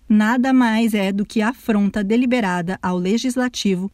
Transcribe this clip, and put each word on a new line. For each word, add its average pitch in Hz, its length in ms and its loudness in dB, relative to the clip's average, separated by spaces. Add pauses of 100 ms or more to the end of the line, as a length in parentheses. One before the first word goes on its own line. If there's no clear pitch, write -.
nada 226 440 2
mais 233 420 2
é 196 160 0
do 202 160 -2
que 220 160 -2
afronta 208 600 -2
deliberada 196 760 0
ao 180 160 -2
Legislativo 214 960 -2